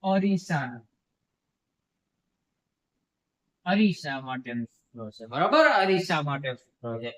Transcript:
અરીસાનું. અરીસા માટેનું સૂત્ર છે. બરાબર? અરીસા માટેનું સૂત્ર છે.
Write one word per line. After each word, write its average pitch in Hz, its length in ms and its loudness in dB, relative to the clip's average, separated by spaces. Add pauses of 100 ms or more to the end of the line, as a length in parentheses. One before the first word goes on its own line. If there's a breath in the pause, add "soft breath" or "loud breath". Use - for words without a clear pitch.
અરીસાનું. 180 840 0 (2750)
અરીસા 180 540 2
માટેનું 127 460 -6
સૂત્ર - 440 -16
છે. - 160 -18
બરાબર? 185 400 4
અરીસા 190 560 2
માટેનું 139 340 -4
સૂત્ર - 460 -10
છે. 117 160 -8